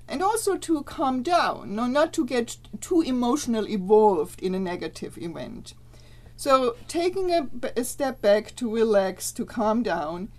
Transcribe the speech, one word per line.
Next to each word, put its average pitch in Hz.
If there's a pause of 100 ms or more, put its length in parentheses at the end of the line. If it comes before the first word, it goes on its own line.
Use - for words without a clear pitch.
And 262
also 403
to 302
calm 262
down, 285
no, 240
not 294
to 311
get 240 (240)
too 349
emotional 247
involved 202
in 185
a 190
negative 175
event. 143 (640)
So 262 (140)
taking 359
a 339
b-, 247
a 240
step 269
back 214
to 233
relax, 202
to -
calm 220
down, 175